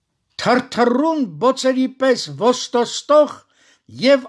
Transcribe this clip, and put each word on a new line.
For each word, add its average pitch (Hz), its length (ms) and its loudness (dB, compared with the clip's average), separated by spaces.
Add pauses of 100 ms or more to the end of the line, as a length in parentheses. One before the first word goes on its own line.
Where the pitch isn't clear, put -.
(380)
թրթռուն 254 880 0 (100)
բոցերի 262 600 0
պես 262 380 -2
ոստոստող 247 1000 0 (560)
և 247 400 2